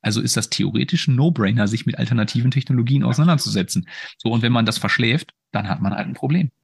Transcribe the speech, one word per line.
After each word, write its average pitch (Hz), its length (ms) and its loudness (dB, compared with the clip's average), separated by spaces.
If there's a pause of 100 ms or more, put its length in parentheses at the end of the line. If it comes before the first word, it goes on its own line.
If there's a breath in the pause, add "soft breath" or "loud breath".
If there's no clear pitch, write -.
Also 110 200 -2
ist - 160 0
das 110 120 -4
theoretisch 117 580 -2
ein 135 80 4
No-Brainer, 120 520 2
sich 110 180 -2
mit - 120 -2
alternativen 117 540 0
Technologien 135 520 0
auseinanderzusetzen. 127 840 0 (300 loud breath)
So, - 120 -2
und 113 140 0
wenn 120 100 2
man 113 120 4
das 110 120 0
verschläft, 120 560 0 (180)
dann 104 160 -4
hat 95 140 -4
man 98 120 -2
halt 101 140 -6
ein - 60 -8
Problem. 151 380 -2 (120)